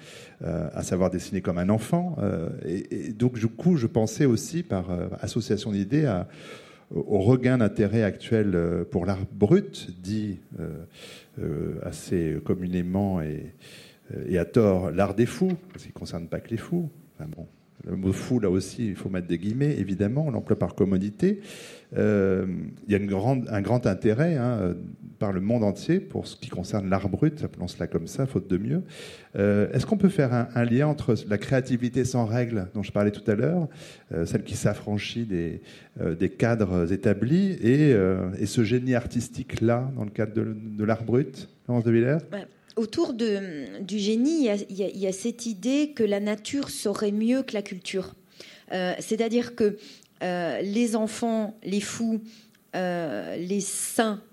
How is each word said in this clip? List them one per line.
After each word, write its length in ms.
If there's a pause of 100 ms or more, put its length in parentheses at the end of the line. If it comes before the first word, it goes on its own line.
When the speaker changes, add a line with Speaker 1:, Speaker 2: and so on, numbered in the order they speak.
(440)
Speaker 1:
euh, 300
à 100
savoir 260
dessiner 300
comme 180
un 120
enfant. » 520
Euh, 280 (140)
et, 440
et 40
donc, 240
du 120
coup, 280
je 120
pensais 380
aussi, 360
par, 300
euh, 160 (120)
association 520
d'idées, 320
à, 240 (680)
au, 60
au 180
regain 400
d'intérêt 460
actuel, 500
euh, 300
pour 220
l'art 260
brut, 560 (120)
dit, 380 (220)
euh, 80 (720)
euh, 420
assez 640
communément 760
et, 340 (600)
euh, 140
et 100
à 60
tort 480
l'art 240
des 100
fous, 280 (180)
parce 100
qu'il 100
ne 60
concerne 300
pas 100
que 120
les 80
fous. 300 (300)
Enfin 180
bon, 120 (380)
le 80
mot 180
fou, 280
là 100
aussi, 380
il 80
faut 120
mettre 200
des 100
guillemets, 400
évidemment, 480
on 60
l'emploie 260
par 160
commodité. 680 (560)
Euh, 480 (420)
il 60
y 40
a 20
une 80
grande, 420
un 140
grand 240
intérêt, 480
hein, 260
euh, 140 (460)
par 120
le 80
monde 220
entier 380
pour 260
ce 100
qui 120
concerne 420
l'art 180
brut, 360
appelons 240
cela 180
comme 220
ça, 180
faute 240
de 80
mieux. 240 (540)
Euh, 360
est-ce 140
qu'on 100
peut 120
faire 260
un, 220
un 80
lien 240
entre 260 (140)
la 100
créativité 640
sans 220
règles 480
dont 80
je 80
parlais 220
tout 180
à 60
l'heure, 320 (440)
euh, 140
celle 160
qui 140
s'affranchit 680
des, 380 (380)
euh, 160
des 140
cadres 640
établis, 600 (100)
et, 300
euh, 360 (120)
et 60
ce 180
génie 320
artistique-là 1000
dans 80
le 60
cadre 240
de, 220 (200)
de 80
l'art 200
brut, 440 (200)
Laurence 160
de 80
Villers ? 260 (140)
Speaker 2:
Ouais. 120 (320)
Autour 360
de, 720
du 160
génie, 400
il 60
y 60
a, 40
il 220
y 80
a, 40
il 100
y 100
a 40
cette 340
idée 500
que 80
la 160
nature 500
saurait 400
mieux 320
que 120
la 80
culture. 520 (580)
Euh, 280
c'est-à-dire 560
que, 220 (440)
euh, 400
les 320
enfants, 720
les 160
fous, 420 (540)
euh, 580
les 260
saints 640 (100)